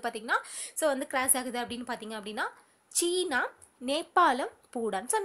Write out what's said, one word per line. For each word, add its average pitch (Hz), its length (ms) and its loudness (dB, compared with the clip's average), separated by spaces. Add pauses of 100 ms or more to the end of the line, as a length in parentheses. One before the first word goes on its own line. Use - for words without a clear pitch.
பாத்தீங்கன்னா, 233 320 -2 (420)
so 311 140 2
வந்து 262 180 -2
கிராஸ் 269 280 2
ஆகுது 240 240 -4
அப்படின்னு 240 280 -8
பாத்தீங்க 220 280 -8
அப்படின்னா, 214 260 -4 (520)
சீனா, 349 440 2 (460)
நேபாளம், 320 640 4 (200)
பூடான். 220 380 -2
So, 440 120 2